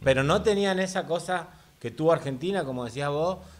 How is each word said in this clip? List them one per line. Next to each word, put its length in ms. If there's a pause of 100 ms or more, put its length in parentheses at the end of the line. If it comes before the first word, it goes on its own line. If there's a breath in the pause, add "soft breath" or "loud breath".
pero 180
no 200
tenían 360
esa 280
cosa 420 (320 soft breath)
que 100
tuvo 220
Argentina, 520
como 200
decías 240
vos, 300 (220 loud breath)